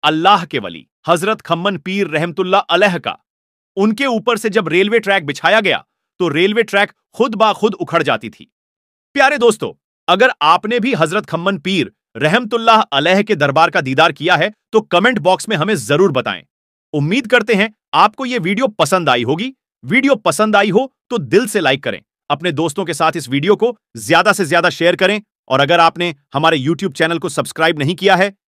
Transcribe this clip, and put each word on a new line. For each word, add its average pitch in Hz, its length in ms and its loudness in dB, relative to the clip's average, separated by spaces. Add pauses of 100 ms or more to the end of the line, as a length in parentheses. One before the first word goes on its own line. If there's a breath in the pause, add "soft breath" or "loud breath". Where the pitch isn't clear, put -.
अल्लाह 170 400 2
के 147 140 -8
वली 87 300 -12 (200)
हजरत 180 320 0
खम्मन 175 360 -4
पीर 190 300 -4
रहमतुल्लाह 175 540 -2
अलैह 175 380 0
का, 110 200 -10 (580)
उनके 220 300 0
ऊपर 233 300 -2
से 220 140 -4
जब 175 180 -2
रेलवे 196 300 0
ट्रैक 196 280 -2
बिछाया 175 340 0
गया, 156 260 -2 (320)
तो 175 100 -2
रेलवे 190 340 0
ट्रैक 202 300 0 (220)
खुद 233 200 0
ब 208 180 2
खुद 214 220 -2
उखड़ 165 280 -2
जाती 120 280 -4
थी। - 220 -20 (640)
प्यारे 277 240 2
दोस्तों, 208 340 0 (360)
अगर 202 220 4 (120)
आपने 180 380 2
भी 240 140 0
हजरत 165 320 -2
खम्मन 175 320 -4
पीर 170 340 -2 (240)
रहमतुल्लाह 220 640 2
अलैह 170 420 0
के 208 120 0
दरबार 147 360 2
का 180 100 0
दीदार 147 320 2
किया 165 240 0
है, 185 160 -2 (200)
तो 220 80 4
कमेंट 214 380 0
बॉक्स 180 300 0
में 220 80 -2
हमें 180 200 -2
जरूर 147 360 2
बताएं। 110 320 -4 (480)
उम्मीद 170 340 -2
करते 233 280 2
हैं 214 200 -2 (200)
आपको 214 320 2
ये 247 120 -4
वीडियो 196 280 -2
पसंद 170 420 0
आई 123 140 2
होगी। 165 320 -4 (300)
वीडियो 254 300 2
पसंद 220 420 0
आई 208 140 2
हो 254 220 0 (180)
तो 240 80 -4
दिल 160 280 0
से 208 140 -2
लाइक 143 220 0
करें, 101 200 -8 (280)
अपने 156 220 -4
दोस्तों 156 320 -4
के 160 100 -6
साथ 160 220 0
इस 139 120 -10
वीडियो 147 280 0
को 226 220 -2 (180)
ज्यादा 165 360 2
से 190 120 0
ज्यादा 170 260 2
शेयर 170 260 0
करें 202 260 0 (260)
और 131 120 2
अगर 170 200 4
आपने 165 340 2 (200)
हमारे 156 240 2
YouTube 151 340 -4
चैनल 165 260 -2
को 175 100 -6
सब्सक्राइब 160 500 -2
नहीं 147 160 -2
किया 185 220 4
है 196 180 0 (120)